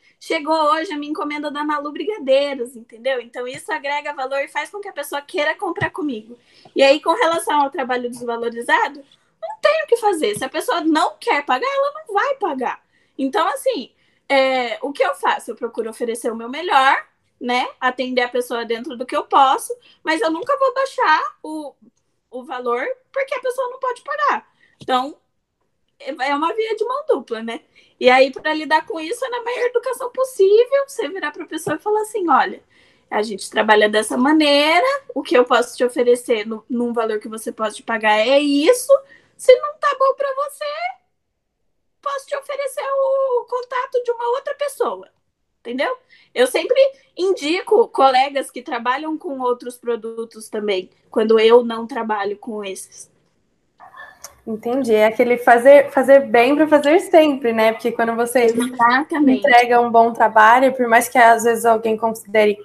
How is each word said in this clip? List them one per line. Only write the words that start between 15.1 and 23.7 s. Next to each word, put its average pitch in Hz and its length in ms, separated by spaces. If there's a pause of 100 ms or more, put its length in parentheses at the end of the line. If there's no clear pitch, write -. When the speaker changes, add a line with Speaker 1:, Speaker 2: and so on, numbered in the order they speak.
Speaker 1:
faço? - 380
Eu 220 40
procuro 220 340
oferecer 226 420
o 226 40
meu 233 120
melhor, 285 480 (440)
né? 247 280 (120)
Atender 254 420
a 247 60
pessoa 247 360
dentro 233 320
do 247 100
que 294 100
eu - 80
posso, 302 480 (300)
mas 320 180
eu 320 100
nunca 349 280
vou 523 160
baixar 508 680
o, 311 320 (560)
o 247 140
valor 247 400 (280)
porque 539 220
a 508 60
pessoa 508 300